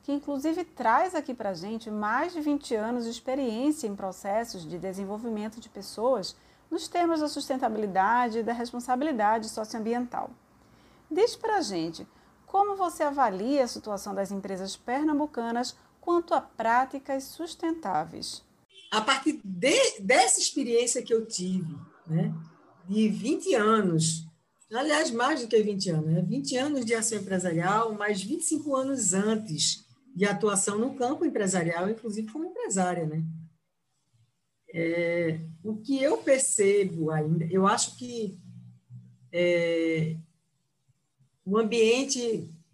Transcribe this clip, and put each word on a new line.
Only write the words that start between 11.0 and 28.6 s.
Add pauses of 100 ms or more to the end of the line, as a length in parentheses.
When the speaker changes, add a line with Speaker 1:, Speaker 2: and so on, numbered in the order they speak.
Speaker 1:
Diz
pra
gente, (400)
como
você
avalia
a
situação
das
empresas
pernambucanas (260)
quanto
a
práticas
sustentáveis? (480)
Speaker 2:
A
partir
de,
dessa
experiência
que
eu
tive, (300)
né, (540)
de
vinte
anos, (460)
aliás,
mais
do
que
vinte
anos,
né,
vinte
anos
de
ação
empresarial,
mais
vinte
e
cinco